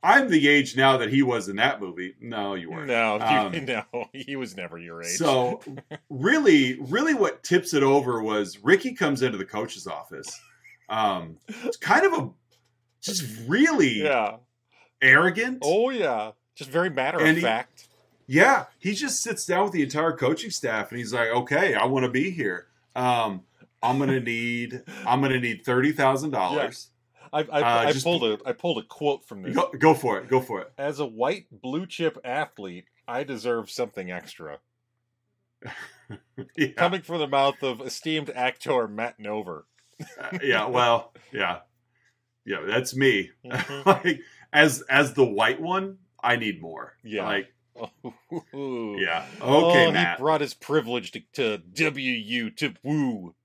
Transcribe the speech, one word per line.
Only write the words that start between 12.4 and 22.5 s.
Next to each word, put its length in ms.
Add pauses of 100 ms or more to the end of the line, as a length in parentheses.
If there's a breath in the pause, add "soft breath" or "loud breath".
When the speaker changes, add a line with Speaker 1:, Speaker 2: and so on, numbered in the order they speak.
Speaker 1:
just 240 (220)
really 560
Speaker 2:
Yeah. 340 (640 soft breath)
Speaker 1:
arrogant. 640
Speaker 2:
Oh, 280
yeah. 420 (240)
Just 140
very 200
matter 300
Speaker 1:
And 100
Speaker 2:
of 60
Speaker 1:
he 60
Speaker 2:
fact. 420 (460)
Speaker 1:
Yeah, 360 (120)
he 160
just 280
sits 240
down 180
with 80
the 100
entire 300
coaching 380
staff, 400
and 80
he's 160
like, 140
"Okay, 460
I 120
wanna 240
be 200
here. 360 (280)